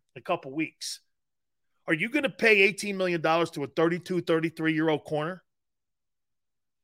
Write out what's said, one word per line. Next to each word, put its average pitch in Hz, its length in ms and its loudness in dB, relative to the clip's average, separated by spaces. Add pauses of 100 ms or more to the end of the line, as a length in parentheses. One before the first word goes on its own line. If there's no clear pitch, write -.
(160)
in 135 40 -16
a - 40 -18
couple 160 280 -4
weeks. - 480 -8 (880)
Are 175 60 0
you 170 160 -2
gonna 277 200 0
pay 208 320 4
eighteen 202 360 0
million 175 240 -2
dollars 160 300 2
to 143 120 -6
a 135 40 -4
thirty-two, 170 540 0
thirty-three-year-old 160 840 0
corner? 156 380 -6 (1400)